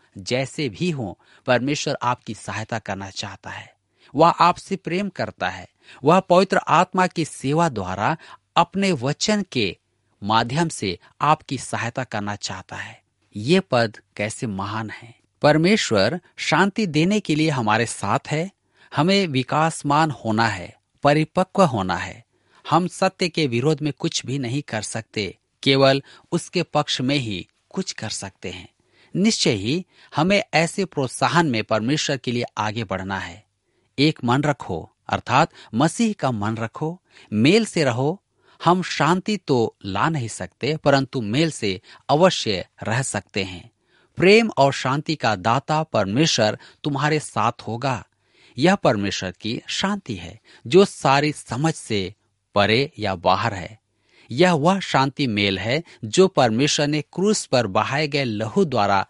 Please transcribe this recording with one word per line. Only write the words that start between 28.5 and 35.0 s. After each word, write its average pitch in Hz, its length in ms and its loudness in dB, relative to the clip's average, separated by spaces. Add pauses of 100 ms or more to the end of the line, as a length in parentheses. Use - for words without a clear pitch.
निश्चय 190 360 2
ही 120 340 -2 (300)
हमें 185 280 2 (100)
ऐसे 170 320 0
प्रोत्साहन 143 640 0
में 113 160 0
परमेश्वर 127 540 0
के 127 140 -6
लिए 120 120 -2 (140)
आगे 107 260 -4
बढ़ना 95 360 -6
है। 85 260 -14 (540)
एक 151 240 2
मन 127 200 2
रखो, 95 480 -4 (160)